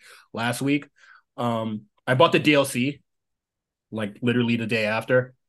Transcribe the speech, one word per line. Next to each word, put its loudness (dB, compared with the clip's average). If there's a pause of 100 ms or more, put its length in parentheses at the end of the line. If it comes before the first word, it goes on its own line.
(340)
last -4
week, -2 (500)
um, -4 (220)
I 0
bought 4
the 4
D 4
L 4
C, -4 (880)
like, -8
literally 0
the -6
day 0
after, 0 (160)